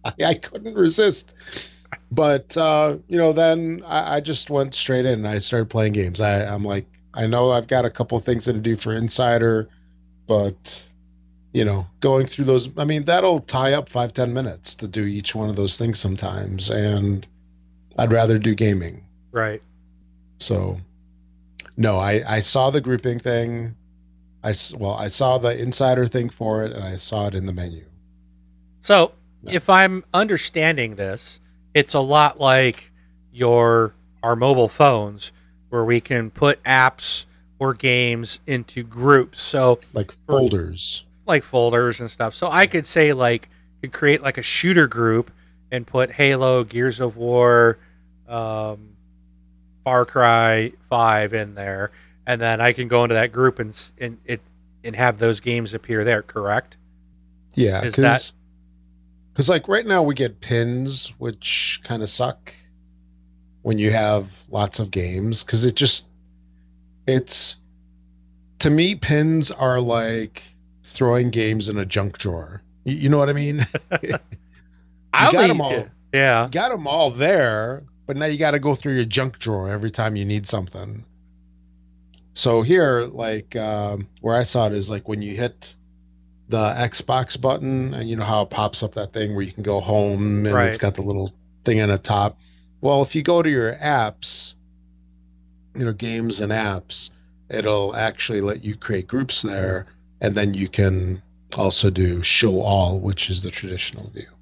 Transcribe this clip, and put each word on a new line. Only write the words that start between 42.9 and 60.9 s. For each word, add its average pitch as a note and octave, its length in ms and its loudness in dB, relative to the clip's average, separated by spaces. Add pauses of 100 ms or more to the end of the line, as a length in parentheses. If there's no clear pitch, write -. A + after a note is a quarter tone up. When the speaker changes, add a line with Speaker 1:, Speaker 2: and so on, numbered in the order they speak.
Speaker 2:
like, A#2+ 380 0 (320)
could B2+ 100 -12
create, D3 300 2
like, C3+ 160 -4
a A#2 40 -8
shooter E3+ 460 2
group A#2 420 0 (400)
and B2 160 -6
put B2+ 260 0
Halo, C3 520 2
Gears A#2 360 -2
of A#2 180 -4
War, A#2+ 580 6 (500)
um, A2 680 -8 (880)
Far B2 220 4
Cry A#2 640 4 (160)
five A2 460 2
in G#2 200 -6
there, G2 360 -8 (360)
and A#2+ 140 -2
then A2+ 220 0
I A#2+ 100 4
can B2 160 -6
go A#2+ 160 4
into A#2 100 0
that A2+ 180 2
group C3 260 0
and G#2+ 120 -8
s-, - 280 -14
and A#2 260 -10
it, A#2+ 160 -8 (440)
and A2+ 120 -10
have B2 220 2
those A#2 220 2
games A#2 340 -4
appear A2 300 -2
there, A2 180 2
correct? G#2 540 -4 (760)
Speaker 1:
Yeah, G2+ 300 2
Speaker 2:
Is A#2 100 -4
Speaker 1:
'cause, C3+ 80 4
Speaker 2:
that A#2+ 300 4 (1040)
Speaker 1:
'cause, C#3 160 0
like, E3+ 180 2
right A3+ 180 0
now F#3+ 160 4
we D3 120 2
get B2 260 -2
pins, B2 760 -2